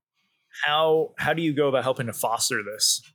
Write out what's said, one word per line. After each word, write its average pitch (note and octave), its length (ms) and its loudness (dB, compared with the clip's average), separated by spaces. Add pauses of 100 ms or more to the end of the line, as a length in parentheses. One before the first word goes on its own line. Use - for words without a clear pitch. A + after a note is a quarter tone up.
(640)
How, D#3 520 2
how D3+ 160 0
do D#3+ 100 0
you D3+ 120 0
go C#3+ 140 2
about B2+ 160 2
helping C3 220 -2
to G#2+ 60 -6
foster A2+ 500 -2
this G#2+ 380 0 (140)